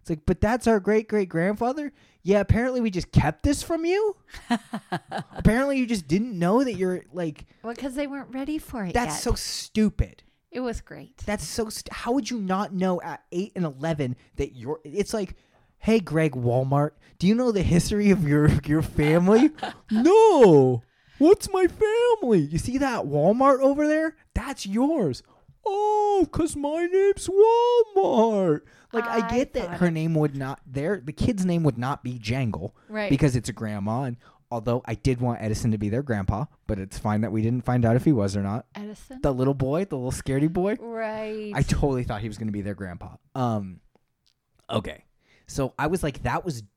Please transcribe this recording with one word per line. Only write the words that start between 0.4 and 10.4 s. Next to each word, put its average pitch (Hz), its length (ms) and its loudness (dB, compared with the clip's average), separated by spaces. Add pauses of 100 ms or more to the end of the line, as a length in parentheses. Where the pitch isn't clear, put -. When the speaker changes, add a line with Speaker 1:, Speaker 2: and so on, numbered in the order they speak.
Speaker 1:
that's 226 260 0
our 226 140 4
great-great-grandfather?" 214 1120 -2 (300)
"Yeah, 202 180 2
apparently 247 400 0
we 220 100 0
just 180 220 -6
kept - 300 2
this 285 200 0
from 330 220 -4
you?" 392 320 0 (320)
Speaker 2:
<laughs> 240 80 0 (800)
Speaker 1:
Apparently 269 420 0
you 247 80 -2
just 202 220 -6
didn't 202 300 -4
know 196 260 0
that 240 100 -6
you're, 185 380 -6
like, 165 340 -8 (160)
Speaker 2:
Well, 226 120 -12
'cause 254 200 -10
they 285 120 -6
weren't 269 280 -14
ready 277 240 -6
for 240 260 -10
it 180 100 -8
Speaker 1:
That's 240 220 -2
Speaker 2:
yet. - 60 -8
Speaker 1:
so 233 120 0
stupid. - 880 -4 (280)